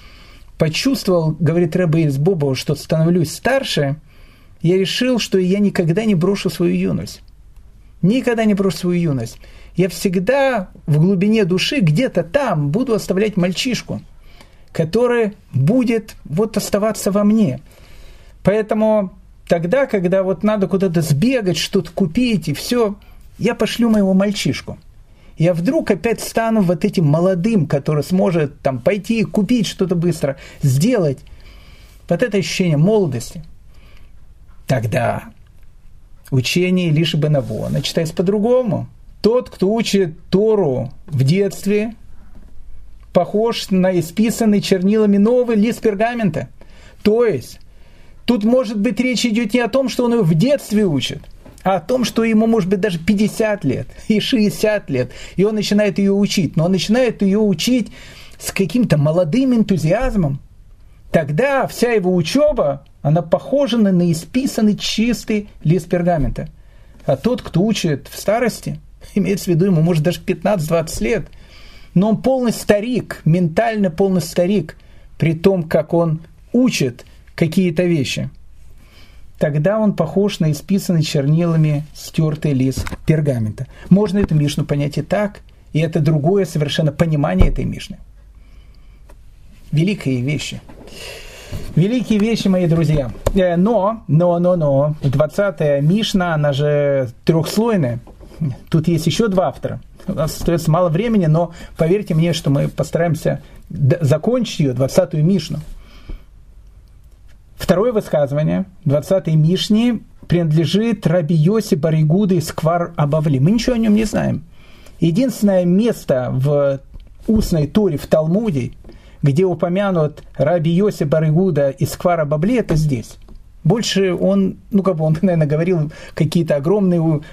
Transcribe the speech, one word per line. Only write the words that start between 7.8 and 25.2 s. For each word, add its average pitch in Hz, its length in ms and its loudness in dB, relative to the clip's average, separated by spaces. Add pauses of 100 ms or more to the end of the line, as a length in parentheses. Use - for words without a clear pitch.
Никогда 226 420 2
не 214 80 4
брошу 190 240 0
свою 175 220 0
юность. 135 400 -2 (360)
Я 180 140 2
всегда 202 800 0 (160)
в 151 140 2
глубине 202 460 4
души, 185 340 0
где-то 185 440 2
там, 165 460 -2
буду 226 240 0
оставлять 202 440 0
мальчишку, 185 640 -4 (720)
который 220 600 0 (180)
будет 220 640 0 (100)
вот 214 320 -2
оставаться 208 540 -2
во 208 120 2
мне. 208 360 2 (840)
Поэтому 214 720 2 (340)
тогда, 180 400 0
когда 190 340 0
вот 190 220 -2
надо 208 240 0
куда-то 180 340 0
сбегать, 180 560 0
что-то - 340 -2
купить 196 580 0
и 143 40 0
всё, 220 440 -2 (420)
я 240 160 0
пошлю 233 340 0
моего 196 240 2
мальчишку. 190 640 -2 (600)